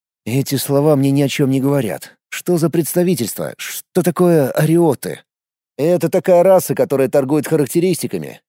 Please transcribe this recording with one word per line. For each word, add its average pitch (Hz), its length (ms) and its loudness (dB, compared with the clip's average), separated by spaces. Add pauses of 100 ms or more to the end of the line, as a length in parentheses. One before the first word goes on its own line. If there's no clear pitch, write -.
(240)
«Эти 131 300 -4
слова 143 420 2
мне 139 140 2
ни 139 100 2
о 139 80 2
чём 135 220 0
не 135 100 0
говорят. 131 560 -4 (140)
Что - 260 -4
за 156 140 0
представительство? 151 880 -2
Что - 440 -6
такое 170 480 2
ариоты?» 156 720 0 (560)
«Это 165 320 0
такая 175 340 2
раса, 180 320 4
которая 135 340 0
торгует 143 380 0
характеристиками. 143 1040 -2